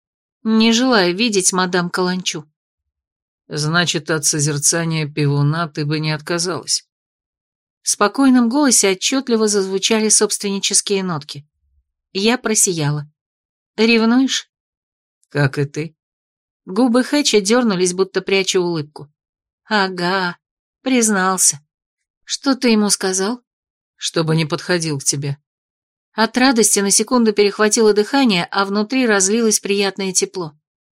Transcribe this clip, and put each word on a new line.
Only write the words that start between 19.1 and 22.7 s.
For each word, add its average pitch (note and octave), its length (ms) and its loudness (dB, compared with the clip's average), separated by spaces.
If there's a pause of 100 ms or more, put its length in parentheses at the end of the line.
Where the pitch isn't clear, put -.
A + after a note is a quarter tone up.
"Ага, F#3 720 -2 (440)
признался. G3+ 760 0 (640)
Что - 320 -2
ты B3 140 0
ему G#3+ 200 2